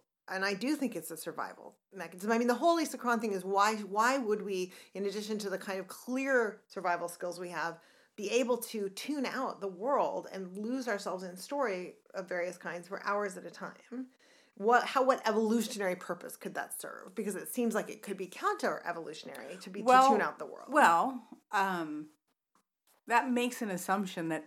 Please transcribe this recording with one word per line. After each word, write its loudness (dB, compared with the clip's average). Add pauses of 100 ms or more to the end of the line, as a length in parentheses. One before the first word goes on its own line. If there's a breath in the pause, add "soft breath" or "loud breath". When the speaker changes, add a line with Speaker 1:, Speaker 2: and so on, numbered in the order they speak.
(280)
Speaker 1:
and -2
I 2
do 0
think -2
it's -8
a -8
survival -8 (180)
mechanism. -4
I 4
mean, 4
the 4
whole 4
Lisa -2
Cron 0
thing -2
is -4
why, 4
why 2
would 0
we, -4 (220 loud breath)
in -4
addition -4
to -4
the -2
kind -6
of -8
clear 0
survival -2
skills -8
we -8
have, -4 (380 soft breath)
be -4
able 4
to -6
tune -4
out -4
the -4
world 0
and -8
lose -4
ourselves -2
in -10
story -4 (200)
of -8
various -4
kinds -8
for -8
hours -2
at -12
a -12
time? -12 (500 soft breath)
What, 4
how, 2
what 4
evolutionary 2
purpose -10
could -10
that -8
serve? -14
Because -4
it -8
seems 2
like 0
it -12
could -6
be -8
counter-evolutionary -4
to -14
be, -8
to -6
Speaker 2:
Well, 10
Speaker 1:
tune 4
out -2
the -8
world. -14
Speaker 2:
well, 8 (320)
um, 0 (1000)
that 4
makes 0
an -2
assumption -2
that -2